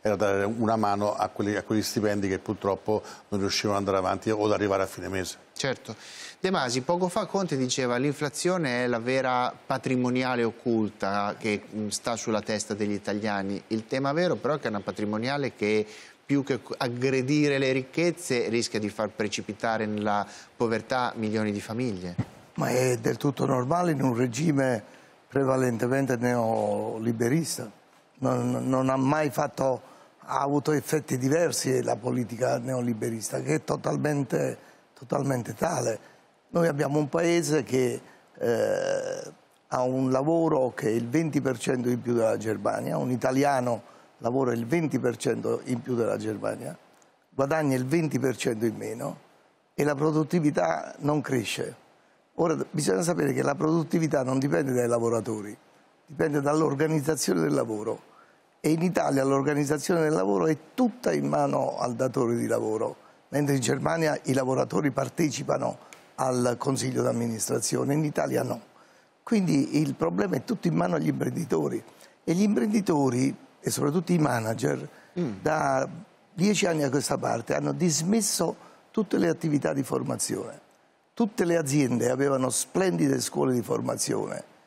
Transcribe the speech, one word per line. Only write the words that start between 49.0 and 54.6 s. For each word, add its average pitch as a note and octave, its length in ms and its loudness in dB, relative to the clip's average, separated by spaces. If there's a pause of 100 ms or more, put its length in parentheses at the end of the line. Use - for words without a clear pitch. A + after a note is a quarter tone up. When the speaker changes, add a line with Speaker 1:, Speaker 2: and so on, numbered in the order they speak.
Speaker 3:
e C#3+ 100 0
la D3 100 2
produttività D3+ 1040 2
non D3 220 0
cresce. B2 560 -4 (580)
Ora, D#3+ 220 2 (140)
bisogna F#3 320 0
sapere E3 320 2
che C3 80 0
la C#3 120 2
produttività D#3 680 2
non C3 160 0
dipende C#3+ 340 2